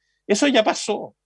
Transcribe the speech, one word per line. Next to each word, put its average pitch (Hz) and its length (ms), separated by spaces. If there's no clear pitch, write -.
eso 208 220
ya 240 160
pasó. - 520